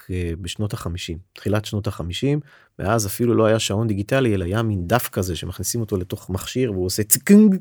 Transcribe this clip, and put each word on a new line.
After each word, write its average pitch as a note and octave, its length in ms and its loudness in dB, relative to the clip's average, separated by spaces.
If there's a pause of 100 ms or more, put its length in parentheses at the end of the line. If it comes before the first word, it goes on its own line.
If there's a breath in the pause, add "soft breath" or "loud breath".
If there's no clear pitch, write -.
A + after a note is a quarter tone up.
(100)
אה, F2+ 300 -4
בשנות G2+ 320 -6
החמישים, E2+ 460 -8 (140)
תחילת G#2 320 -2
שנות G#2 220 -4
החמישים, G#2 540 -2 (380 soft breath)
ואז G#2 280 0
אפילו A#2 280 0
לא A2 100 4
היה A2 140 4
שעון A2 280 -2
דיגיטלי, G#2+ 480 0
אלא F#2 100 -2
היה G2+ 180 -2
מין G2 240 -2
דף A2+ 220 0
כזה F#2 280 -2
שמכניסים F#2+ 440 -6
אותו G#2 160 -2
לתוך - 340 -6
מכשיר, A2+ 420 -2
והוא F#2 140 0
עושה G2 160 -2
ציקנג G3+ 580 6